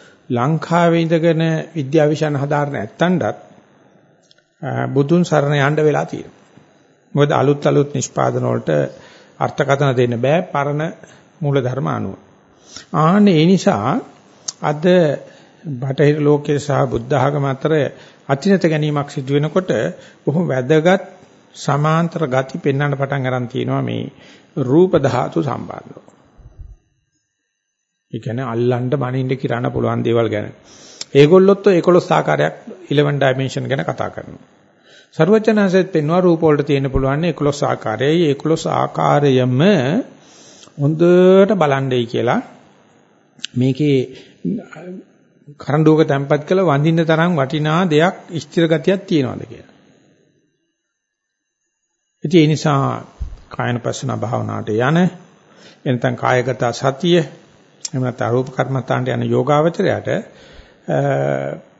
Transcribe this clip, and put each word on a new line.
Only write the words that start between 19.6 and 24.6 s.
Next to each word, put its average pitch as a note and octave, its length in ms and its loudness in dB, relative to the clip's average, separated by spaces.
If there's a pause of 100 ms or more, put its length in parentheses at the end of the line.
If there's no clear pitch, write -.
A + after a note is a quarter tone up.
බොහොම E3 260 -2
වැදගත් D3+ 580 2 (520)
සමාන්තර D#3+ 720 -2
ගති C3+ 320 -2
පෙන්වන්න C#3+ 400 -2
පටන් C#3 300 -4
අරන් B2+ 200 -4
තියෙනවා B2+ 340 -4
මේ A#2 220 -6 (560)